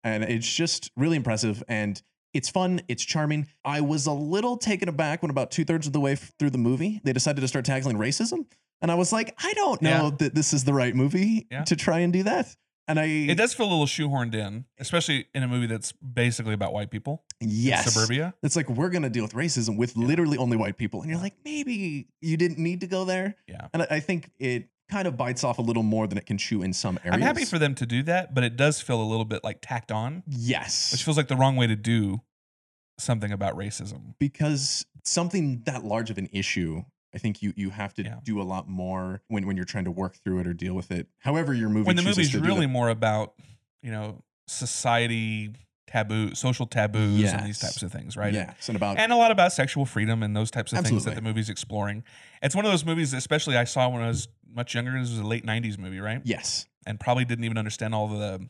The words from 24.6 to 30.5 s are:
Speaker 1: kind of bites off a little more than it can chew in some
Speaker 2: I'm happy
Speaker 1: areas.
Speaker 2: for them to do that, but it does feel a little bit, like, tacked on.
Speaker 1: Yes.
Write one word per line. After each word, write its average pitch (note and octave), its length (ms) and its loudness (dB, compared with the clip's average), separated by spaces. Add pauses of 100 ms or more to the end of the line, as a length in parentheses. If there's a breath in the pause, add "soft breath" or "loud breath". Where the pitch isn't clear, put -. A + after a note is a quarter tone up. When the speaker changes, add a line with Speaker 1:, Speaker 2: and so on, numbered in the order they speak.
Speaker 1:
kind F#3+ 160 0
of C3 80 -4
bites B2 260 -2
off B2+ 160 0
a B2+ 40 -2
little A#2 200 2
more A2 240 2
than F#2+ 120 -2
it - 80 -8
can G2+ 120 -2
chew G2+ 240 -2
in F#2 100 -2
some F2+ 320 -2
Speaker 2:
I'm F2+ 160 2
happy - 180 2
Speaker 1:
areas. B3+ 120 -2
Speaker 2:
for F3 80 0
them D3 180 2
to B2 100 -2
do A#2+ 180 0
that, E3+ 300 0
but B2+ 100 4
it A#2 120 -2
does D3 240 4
feel A#2 220 0
a A2 100 0
little A2+ 120 0
bit, G#2+ 180 -6
like, - 200 -6
tacked A#2 280 -6
on. B2 380 -4
Speaker 1:
Yes. A#2 640 -2